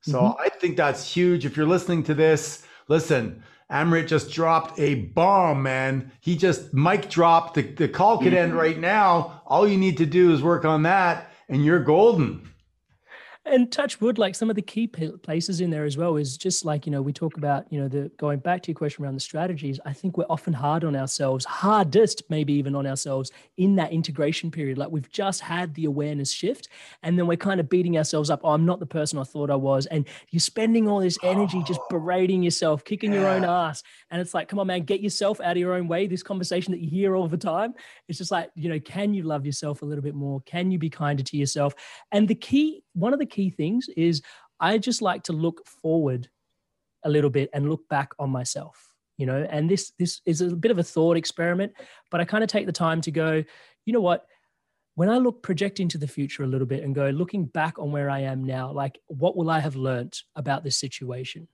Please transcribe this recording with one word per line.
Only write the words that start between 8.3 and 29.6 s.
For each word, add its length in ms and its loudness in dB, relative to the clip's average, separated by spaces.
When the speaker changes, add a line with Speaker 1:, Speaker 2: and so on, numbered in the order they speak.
Speaker 1:
end 180 4
Speaker 2:
Mm-hmm. 80 0
Speaker 1:
right 180 2
now. 680 2
All 220 4
you 80 4
need 220 4
to 80 4
do 260 8
is 100 4
work 220 2
on 200 4
that 460 2
and 160 2
you're 200 6
golden. 640 4
Speaker 2:
And 260 4
touch 300 -2
wood, 160 2
like, 160 2
some 160 -2
of 60 0
the 40 -2
key 260 -4
pl-, 300 -6
places 460 -4
in 80 0
there 160 -2
as 100 -2
well 220 0
is 180 -4
just, 300 -4
like, 180 -2
you 80 -4
know, 80 -2
we 100 -2
talk 280 -4
about, 340 0
you 80 -2
know, 80 -2
the, 300 -4
going 200 -2
back 240 -2
to 80 -8
your 40 -2
question 280 -6
around 120 -6
the 60 -6
strategies, 680 -6
I 80 -6
think 240 -4
we're 100 0
often 240 -2
hard 320 0
on 100 0
ourselves, 520 -2
hardest 840 2
maybe 240 0
even 220 0
on 120 -2
ourselves 460 -6
in 200 4
that 160 0
integration 580 -2
period. 260 -6
Like, 140 -6
we've 200 -6
just 300 -4
had 340 -6
the 120 -4
awareness 440 -2
shift, 380 -4
and 160 0
then 80 2
we're 120 0
kind 220 0
of 100 -2
beating 260 2
ourselves 320 0
up. 160 0
"Oh, 60 4
I'm 160 4
not 120 2
the 80 -8
person 320 -4
I 60 -4
thought 260 -6
I 60 2
was." 300 2